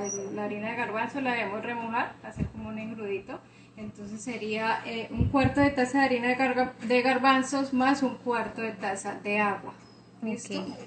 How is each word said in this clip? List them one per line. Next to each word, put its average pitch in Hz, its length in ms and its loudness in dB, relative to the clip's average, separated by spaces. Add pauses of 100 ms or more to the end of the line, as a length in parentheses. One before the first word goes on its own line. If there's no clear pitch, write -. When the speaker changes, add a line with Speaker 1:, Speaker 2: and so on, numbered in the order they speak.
Speaker 1:
el, 202 280 -6
la 208 120 -4
harina 208 240 -4
de 233 80 -6
garbanzo 233 420 -2
la 254 140 0
debemos 208 280 -4
remojar, 233 640 -4
hacer - 240 -4
como 220 220 -10
un 220 100 -8
engrudito. 220 580 -8 (380)
Entonces 208 460 -12
sería, 220 640 -2
eh, 226 240 -6
un 233 200 2
cuarto 269 300 4
de 285 120 8
taza 254 260 2
de 269 80 6
harina 247 220 2
de 254 80 4
garga-, 247 380 2 (140)
de 247 140 6
garbanzos 262 720 4
más 262 300 4
un - 140 0
cuarto 226 440 -4
de 220 100 -2
taza 196 440 -6
de 208 240 0
agua. 196 340 0 (480)
¿Listo? 208 400 -6
Speaker 2:
Ok. 190 260 -10